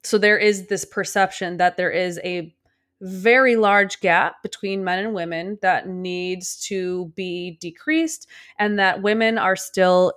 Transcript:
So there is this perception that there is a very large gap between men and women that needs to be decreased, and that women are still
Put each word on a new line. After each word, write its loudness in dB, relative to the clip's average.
So 0
there 4
is 2
this -4
perception -2
that 2
there 0
is -2
a -8
very 4
large 4
gap 2
between -6
men -2
and -4
women -6
that 0
needs -8
to -6
be -8
decreased, -4
and 0
that 0
women 2
are 2
still 2